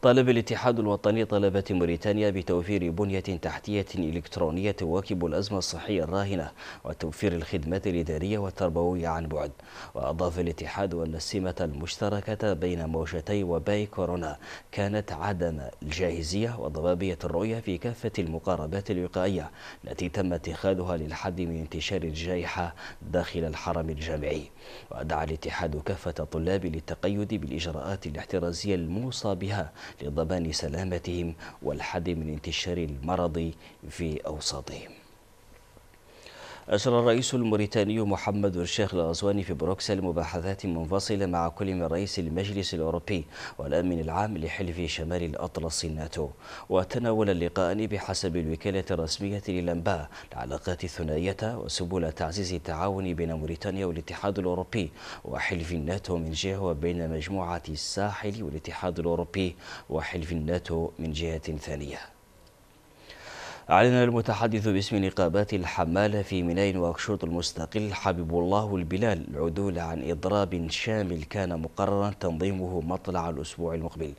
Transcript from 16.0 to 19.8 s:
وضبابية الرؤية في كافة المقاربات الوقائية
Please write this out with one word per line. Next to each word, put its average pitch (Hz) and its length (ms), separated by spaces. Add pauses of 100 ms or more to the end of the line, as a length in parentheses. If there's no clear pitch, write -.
وضبابية 87 640
الرؤية 101 360
في 98 180
كافة 117 420
المقاربات 82 720
الوقائية 90 600 (360)